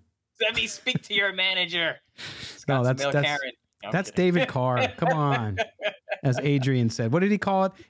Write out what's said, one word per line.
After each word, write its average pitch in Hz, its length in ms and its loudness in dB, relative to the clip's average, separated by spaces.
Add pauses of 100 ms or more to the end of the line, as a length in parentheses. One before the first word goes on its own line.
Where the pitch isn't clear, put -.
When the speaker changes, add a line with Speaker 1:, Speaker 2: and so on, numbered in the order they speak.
(400)
Speaker 1:
"Let 220 140 -2
me 220 120 -2
speak - 360 -4
to 214 120 -8
your 202 180 2
manager." 175 640 0 (200)
Speaker 2:
<laughs> - 100 -16 (420)
No, 135 140 2
Speaker 1:
Scott's 120 60 2
Speaker 2:
that's, 131 140 0
Speaker 1:
Mel 139 100 0
Speaker 2:
that's, 147 140 2
Speaker 1:
Karen. 139 260 -2 (300)
No, 98 60 -14
I'm - 40 -4
Speaker 2:
that's 185 180 -2
Speaker 1:
kidding. 180 140 2 (100)
Speaker 2:
David 247 140 2
Carr. 127 400 2
Speaker 1:
<laughs> - 100 -12
Speaker 2:
Come 160 100 2 (100)
on. 123 380 0 (640)
As 127 200 2
Adrian 131 480 2
said. 113 240 -2
What 170 60 2
did 196 100 2
he 208 80 2
call 190 260 0
it? 190 80 -2 (180)